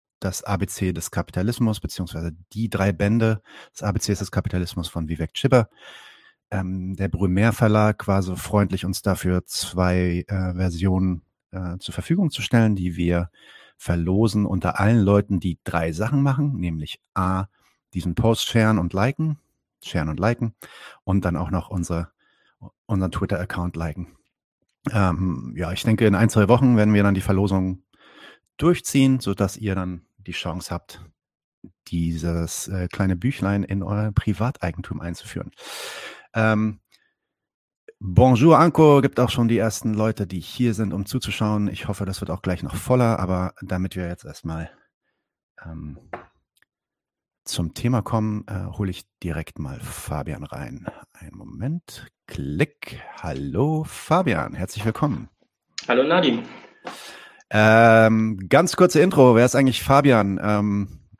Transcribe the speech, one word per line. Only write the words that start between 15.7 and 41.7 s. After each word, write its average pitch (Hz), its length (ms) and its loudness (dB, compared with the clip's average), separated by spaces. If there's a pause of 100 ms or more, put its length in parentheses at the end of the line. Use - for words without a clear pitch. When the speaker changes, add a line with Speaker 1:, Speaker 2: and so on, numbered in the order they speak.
Speaker 1:
Sachen 120 320 -2
machen, 139 320 0
nämlich 80 440 -6 (140)
A, 95 320 -2 (480)
diesen 87 220 -4
Post 113 320 0
sharen 110 320 2
und 87 140 -2
liken, 143 440 -2 (460)
sharen 80 260 -4
und 76 100 -6
liken 113 360 -2 (480)
und 95 200 0
dann 87 140 0
auch 80 140 -4
noch 90 180 -4
unsere, 85 400 -4 (760)
unseren 95 240 -2
Twitter-Account 90 640 -4
liken. 82 420 -8 (760)
Ähm, 90 640 -2
ja, 85 160 -6
ich 92 120 -8
denke, 110 220 2
in 104 80 6
ein, 104 140 4
zwei 104 220 4
Wochen 123 260 6
werden 107 180 4
wir 104 100 4
dann 101 100 4
die 95 80 0
Verlosung 95 600 0 (760)
durchziehen, 135 640 2
sodass 98 340 -2
ihr 101 200 -4
dann 90 300 -8 (120)
die 95 160 -14
Chance 87 380 -8
habt, - 280 -10 (880)
dieses, 82 800 -4
äh, 92 240 -6
kleine 95 240 0
Büchlein 101 480 -2
in 98 180 -4
euer 104 300 -4
Privateigentum 95 880 -4
einzuführen. - 520 -10 (840)
Ähm, 110 480 0 (1160)
Bonjour, 120 600 6
Anko, 151 400 6
gibt 131 220 2
auch 123 80 2
schon 117 180 0
die 113 100 2
ersten 107 360 -2
Leute, 107 340 -2
die 90 140 -8
hier 117 320 -2
sind, 101 180 -2
um 98 140 -6
zuzuschauen. 107 640 -2
Ich - 180 -8